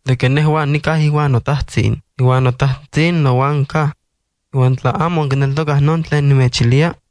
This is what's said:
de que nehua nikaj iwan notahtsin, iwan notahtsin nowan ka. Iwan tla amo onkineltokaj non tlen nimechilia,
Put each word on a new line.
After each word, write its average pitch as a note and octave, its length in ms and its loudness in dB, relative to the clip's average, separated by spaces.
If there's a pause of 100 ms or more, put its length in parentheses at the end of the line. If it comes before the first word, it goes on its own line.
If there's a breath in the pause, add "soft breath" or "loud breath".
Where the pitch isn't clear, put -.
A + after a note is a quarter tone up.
de B2+ 100 0
que B2+ 140 0
nehua D3+ 360 0
nikaj D3+ 400 -2
iwan D3 260 0
notahtsin, A#2 720 -2 (200)
iwan B2+ 220 2
notahtsin C#3+ 800 -2
nowan C3+ 420 0
ka. D3+ 260 -2 (640)
Iwan B2+ 220 2
tla B2+ 160 -4
amo E3 300 -2
onkineltokaj C#3+ 600 0
non D#3+ 220 0
tlen C#3+ 260 0
nimechilia, C3 640 2 (180)